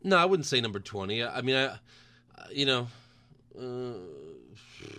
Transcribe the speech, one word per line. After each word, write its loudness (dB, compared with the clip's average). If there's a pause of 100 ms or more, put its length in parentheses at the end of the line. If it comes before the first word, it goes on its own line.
No, 6
I 8
wouldn't 4
say 2
number -2
twenty. -4
I, -4
I -2
mean, 2
I, 0 (760)
you 0
know, 2 (720)
uh, -8 (1000)